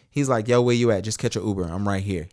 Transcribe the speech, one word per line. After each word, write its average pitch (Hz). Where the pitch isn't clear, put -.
He's 143
like, 113
"Yo, 120
where 123
you 120
at? 95
Just 107
catch 120
a 104
Uber. 98
I'm 87
right 98
here." 92